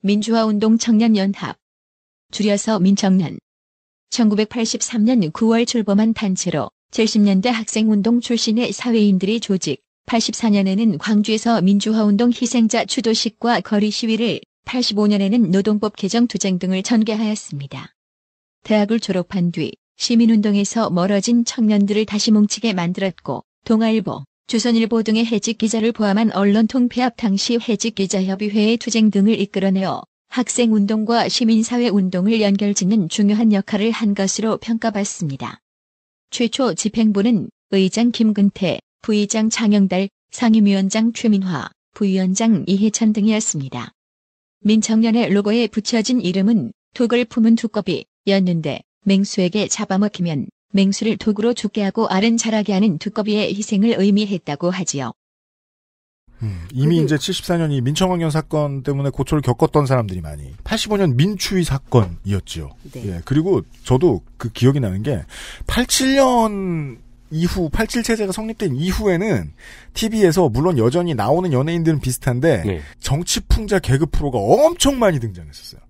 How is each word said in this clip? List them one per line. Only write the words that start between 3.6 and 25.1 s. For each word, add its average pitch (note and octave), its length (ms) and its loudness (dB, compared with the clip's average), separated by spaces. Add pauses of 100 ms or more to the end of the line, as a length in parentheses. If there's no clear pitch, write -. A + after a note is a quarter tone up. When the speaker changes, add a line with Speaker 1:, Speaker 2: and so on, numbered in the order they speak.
Speaker 1:
천구백팔십삼 G#3+ 920 0
년 A3 280 2
구월 A3+ 340 2
출범한 A3 480 2
단체로 F#3 560 -4 (220)
칠십 A3 320 2
년대 G3 260 2
학생운동 A3 720 0
출신의 A3+ 500 -2
사회인들이 G#3 680 2
조직, F3 420 -4 (240)
팔십사 A3+ 460 0
년에는 G3 480 2
광주에서 G#3+ 600 0
민주화운동 G#3 680 2
희생자 A#3 560 0
추도식과 A3+ 760 -2
거리 G#3 280 0
시위를, A3 520 -2 (240)
팔십오 A#3+ 420 -2
년에는 G3+ 420 2
노동법 G#3 460 0
개정 A#3 320 0
투쟁 F#3+ 320 -2
등을 F#3 240 -2
전개하였습니다. G#3+ 1040 -4 (760)
대학을 G#3+ 360 2
졸업한 F3+ 520 -2
뒤 D3+ 200 -6 (260)
시민운동에서 A3 960 2
멀어진 G3+ 540 0
청년들을 G#3+ 600 0
다시 G#3 260 -2
뭉치게 G#3 420 2
만들었고, F3+ 680 -4 (220)
동아일보, A3 600 0 (240)
조선일보 A3+ 540 0
등의 A3 240 2